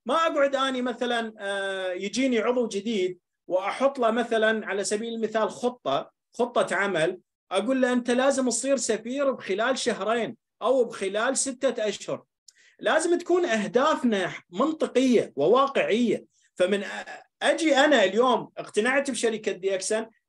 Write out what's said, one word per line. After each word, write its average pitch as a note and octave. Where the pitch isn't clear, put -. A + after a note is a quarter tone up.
ما B3
أقعد D4+
أنا C4
مثلًا، A#3+
آه، G3
يجيني A3
عضو A#3+
جديد G3
وأحط G3+
له A#3
مثلًا A3
على G3
سبيل A3+
المثال A3
خطة، D#3
خطة A3+
عمل، F#3
أقول A3+
له: B3
"أنت B3
لازم B3+
تصير C4
سفير B3+
بخلال A#3
شهرين G#3+
أو B3
بخلال G#3+
ستة B3
أشهر". -
لازم D#4+
تكون F4
أهدافنا A3+
منطقية B3
وواقعية. G#3
فمن G3
أ-، F#3+
أجي D#4
أنا C#4
اليوم G#3+
اقتنعت B3+
بشركة A3
ديكسن، G3